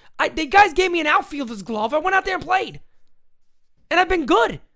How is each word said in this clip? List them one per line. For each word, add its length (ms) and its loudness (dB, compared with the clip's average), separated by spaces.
I, 80 0
the 180 -4
guys 280 6
gave 180 2
me 80 -2
an 80 -2
outfielder's 540 -2
glove. 320 -4
I 60 2
went 180 0
out 80 -2
there 100 -4
and 80 -6
played. 380 -4
And 80 0
I've 120 2
been 160 0
good. 340 0